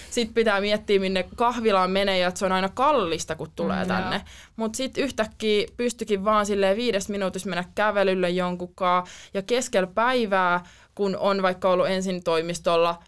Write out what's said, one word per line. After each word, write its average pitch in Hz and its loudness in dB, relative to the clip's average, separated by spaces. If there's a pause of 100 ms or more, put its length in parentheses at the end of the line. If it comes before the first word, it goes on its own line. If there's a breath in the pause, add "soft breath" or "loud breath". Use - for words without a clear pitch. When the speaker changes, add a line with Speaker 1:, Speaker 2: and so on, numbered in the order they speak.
(100)
Speaker 1:
sit 226 -2
pitää 214 4
miettiä, 208 2
minne 190 0 (120)
kahvilaan 220 2
menee 196 2
ja 180 2
että 185 -4
se 208 -2
on 185 2
aina 185 2
kallista, 190 0
kun 160 -8
tulee 190 -2
Speaker 2:
Mm. 180 -4
Speaker 1:
tänne. 185 -2
Speaker 3:
Joo. 202 -6 (320 loud breath)
Speaker 1:
Mut 220 -4
sit 262 -6
yhtäkkiä 220 -2 (100)
pystyikin 220 -2
vaan 214 2
silleen 196 2
viides 220 -2
minuutissa 196 -4
mennä 180 -4 (100)
kävelylle 196 2
jonkunkaan 180 -2 (300 loud breath)
ja 196 -2
keskellä 233 0
päivää 196 2 (300 loud breath)
kun 196 -2
on 196 0
vaikka 185 0
ollut 180 2
ensin 190 -2
toimistolla, 170 0